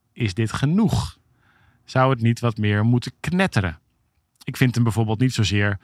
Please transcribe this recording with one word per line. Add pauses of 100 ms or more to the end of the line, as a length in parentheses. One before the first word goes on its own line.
(120)
is
dit
genoeg? (680)
Zou
het
niet
wat
meer
moeten
knetteren? (680)
Ik
vind
hem
bijvoorbeeld
niet
zozeer